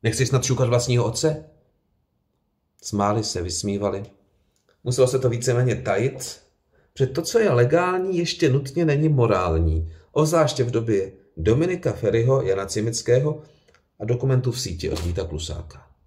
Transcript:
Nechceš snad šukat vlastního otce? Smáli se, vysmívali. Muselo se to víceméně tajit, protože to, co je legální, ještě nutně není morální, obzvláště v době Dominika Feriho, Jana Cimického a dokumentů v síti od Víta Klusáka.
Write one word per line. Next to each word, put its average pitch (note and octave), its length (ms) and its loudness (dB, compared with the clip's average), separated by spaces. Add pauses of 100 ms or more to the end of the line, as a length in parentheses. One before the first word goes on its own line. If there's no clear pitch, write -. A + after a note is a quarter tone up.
Nechceš A#2 260 0
snad C3 140 2
šukat B2+ 260 0
vlastního A#2+ 360 2
otce? D3+ 440 -2 (1300)
Smáli G#2 420 0
se, F#2 180 -6
vysmívali. G2 640 -4 (800)
Muselo B2+ 240 4
se C3+ 120 0
to B2+ 100 0
víceméně A#2+ 460 0
tajit, - 680 -4 (500)
protože C3 140 -2
to, E3 140 -6
co A3+ 180 0
je G#3 120 2
legální, F3+ 680 2
ještě E3 320 0
nutně C#3+ 360 0
není D3+ 240 2
morální, F2 840 2 (180)
obzvláště D3+ 520 2
v A#2+ 80 -2
době A2 400 0 (260)
Dominika C3+ 560 0
Feriho, A2+ 480 2
Jana F#2+ 240 -2
Cimického A#2 760 0 (560)
a G#2 60 -8
dokumentů B2 460 0
v A2+ 80 -6
síti E2+ 300 -6
od E2 140 -4
Víta E2+ 220 -4
Klusáka. - 680 -12 (160)